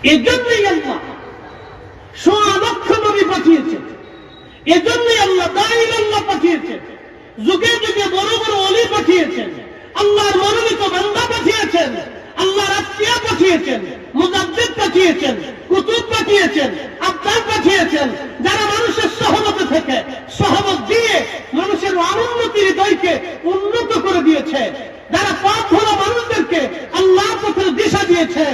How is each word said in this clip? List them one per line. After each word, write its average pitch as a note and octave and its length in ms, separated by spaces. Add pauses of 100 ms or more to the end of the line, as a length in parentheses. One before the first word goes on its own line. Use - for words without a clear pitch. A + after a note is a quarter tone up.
(120)
এজন্যই A#4 600
আল্লাহ D4+ 260 (1200)
সোয়া G#4 320 (100)
লক্ষ - 220 (200)
নবী G4+ 260
পাঠিয়েছেন, E4 500 (920)
এজন্যই A#4 500
আল্লাহ F#4 220 (100)
দাঈ A4+ 220 (200)
আল্লাহ G#4+ 200 (100)
পাঠিয়েছেন, D#4+ 500 (680)
যুগে F#4+ 260 (120)
যুগে G4+ 220 (100)
বড় G4+ 160 (100)
বড় A4 120 (120)
ওলি A4+ 180 (100)
পাঠিয়েছেন, D4 560 (500)
আল্লাহর G#4 420
মনোনীত G#4+ 400 (120)
বান্দা G#4 380
পাঠিয়েছেন, F4 580 (520)
আল্লাহর G4 380
আত্মীয় A#4 360 (100)
পাঠিয়েছেন, E4 540 (380)
মুজাদ্দিদ F#4 520 (100)
পাঠিয়েছেন, E4+ 540 (360)
কুতুব A4 320 (120)
পাঠিয়েছেন, G4 540 (400)
আবদাল G#4+ 320 (100)
পাঠিয়েছেন, E4+ 560 (400)
যারা G#4+ 180 (100)
মানুষের A4+ 360 (100)
সহবতে G#4 440 (100)
থেকে, C4 220 (420)
সহবত G4 400 (120)
দিয়ে A4+ 240 (440)
মানুষের G4 360 (160)
অনুন্নতির A#4 580
হৃদয়কে F#4 440 (400)
উন্নত G#4 380 (160)
করে F4+ 220
দিয়েছে, D4 340 (520)
যারা G4 180 (120)
পথ A4+ 280
ভোলা G#4 300
মানুষদেরকে G#4+ 580 (380)
আল্লাহর F#4+ 440
পথের F#4+ 360
দিশা G4+ 320
দিয়েছে D#4+ 440